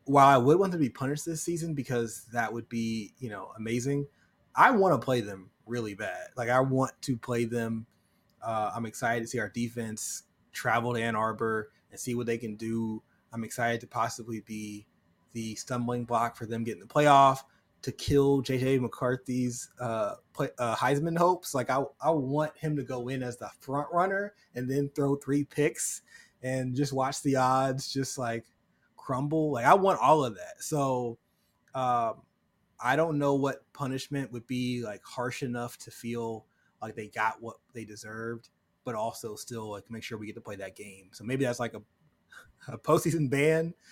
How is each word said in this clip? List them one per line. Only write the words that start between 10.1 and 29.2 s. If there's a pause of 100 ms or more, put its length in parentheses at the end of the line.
travel
to
Ann
Arbor (220)
and
see
what
they
can
do. (280)
I'm
excited
to
possibly
be (460)
the
stumbling
block
for
them
getting
the
playoff, (420)
to
kill
J
J
McCarthy's, (100)
uh, (180)
play,
uh,
Heisman
hopes.
Like,
I, (180)
I
want
him
to
go
in
as
the
front
runner (220)
and
then
throw
three
picks (400)
and
just
watch
the
odds
just,
like, (520)
crumble.